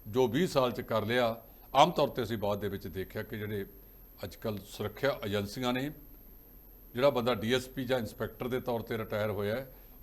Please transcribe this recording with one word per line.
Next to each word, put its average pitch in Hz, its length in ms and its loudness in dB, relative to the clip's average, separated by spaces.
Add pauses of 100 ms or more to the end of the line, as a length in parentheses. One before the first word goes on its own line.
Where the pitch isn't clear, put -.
ਜੋ 123 200 4
ਵੀਹ 143 180 4
ਸਾਲ 127 260 4
'ਚ 127 80 -4
ਕਰ 113 240 0
ਲਿਆ, 117 380 2 (320)
ਆਮ 151 160 10
ਤੌਰ 156 180 2
'ਤੇ - 140 -2
ਅਸੀਂ 110 160 -2
ਬਾਅਦ 101 220 0
ਦੇ 104 80 -4
ਵਿੱਚ 95 200 -6
ਦੇਖਿਆ 92 340 -6
ਕਿ 113 160 -10
ਜਿਹੜੇ 104 260 -4 (600)
ਅੱਜ 95 120 -10
ਕੱਲ੍ਹ 107 300 -4
ਸੁਰੱਖਿਆ - 600 -2
ਏਜੰਸੀਆਂ 104 460 -2
ਨੇ, 131 180 -2 (1040)
ਜਿਹੜਾ 131 160 6
ਬੰਦਾ 123 240 2
ਡੀ 107 200 0
ਐਸ 127 140 0
ਪੀ 135 160 -6
ਜਾਂ 127 140 2
ਇੰਸਪੈਕਟਰ 117 500 -6
ਦੇ 123 120 -2
ਤੌਰ 120 200 -2
'ਤੇ 113 180 -6
ਰਿਟਾਇਰ 110 320 -2
ਹੋਇਆ 104 260 -2
ਹੈ, 135 180 -10 (280)